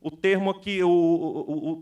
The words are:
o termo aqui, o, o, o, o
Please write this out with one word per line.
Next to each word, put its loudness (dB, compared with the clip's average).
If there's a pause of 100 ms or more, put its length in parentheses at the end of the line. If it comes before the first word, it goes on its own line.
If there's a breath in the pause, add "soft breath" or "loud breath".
o -8
termo 0
aqui, -4
o, 4
o, 2
o, -4
o -10